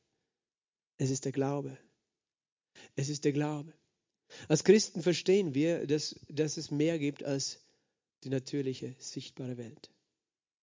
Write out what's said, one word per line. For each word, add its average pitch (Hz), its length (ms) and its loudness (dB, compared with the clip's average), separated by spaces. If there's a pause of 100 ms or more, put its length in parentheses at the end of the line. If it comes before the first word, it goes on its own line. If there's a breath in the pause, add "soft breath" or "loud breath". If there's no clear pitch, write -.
(960)
Es 135 140 0
ist 131 140 -4
der 139 60 -2
Glaube. 139 460 -2 (1160 loud breath)
Es 135 140 -2
ist 147 160 -2
der 147 80 4
Glaube. 151 400 -2 (720 loud breath)
Als 151 160 4
Christen 202 380 6
verstehen 180 520 2
wir, 156 340 2
dass, 147 280 0 (140)
dass 151 280 -2
es 156 140 -8
mehr 156 280 2
gibt 143 240 -4
als 139 360 -4 (640)
die 135 60 -8
natürliche, 131 680 -4
sichtbare 131 600 -10
Welt. 117 320 -16 (720)